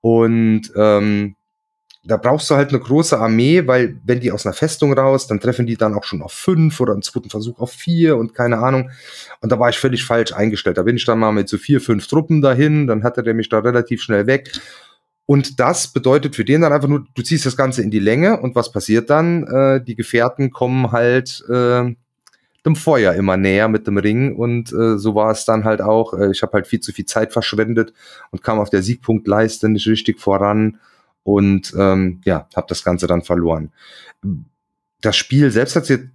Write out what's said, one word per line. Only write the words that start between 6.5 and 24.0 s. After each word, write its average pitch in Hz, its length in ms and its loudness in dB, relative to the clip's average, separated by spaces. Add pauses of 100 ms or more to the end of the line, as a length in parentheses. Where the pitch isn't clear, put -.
oder 123 140 0
im 90 80 -6
zweiten - 260 -8
Versuch 107 300 -10
auf 120 140 -6
vier 165 440 0
und 113 180 -4
keine 120 240 0
Ahnung. 131 320 0 (520)
Und 113 100 0
da 120 60 0
war 120 100 4
ich 117 100 -2
völlig 127 260 -2
falsch 117 280 0
eingestellt. 104 460 -2
Da 90 60 0
bin 117 120 2
ich 117 80 -4
dann 113 140 0
mal 110 140 2
mit 101 180 -2
so 104 80 -4
vier, 143 240 0
fünf 107 240 -2
Truppen 156 340 0
dahin, 143 460 2
dann 110 180 -2
hatte 120 180 0
der 113 120 0
mich 113 160 -4
da 110 80 2
relativ 120 420 0
schnell 104 260 0
weg. 135 260 -2 (760)
Und 143 340 2
das 147 280 0
bedeutet 139 460 0
für 110 120 -4
den 151 160 4
dann 156 100 4
einfach 143 160 0
nur, 143 160 0 (100)
du 120 80 -6
ziehst 151 220 -2
das 131 140 -4
Ganze 127 240 0
in 104 80 -2
die 107 80 0
Länge 135 420 2
und 127 140 -6
was 117 180 -2
passiert 110 380 0
dann? 165 360 2
Äh, 135 380 0
die 117 120 -10
Gefährten 123 540 0
kommen 127 420 -2
halt, 123 580 0
äh, 123 440 0 (680)
dem 160 120 2
Feuer 117 380 2
immer 95 220 0
näher 98 320 2
mit 110 180 -2
dem 101 120 -2
Ring 110 360 0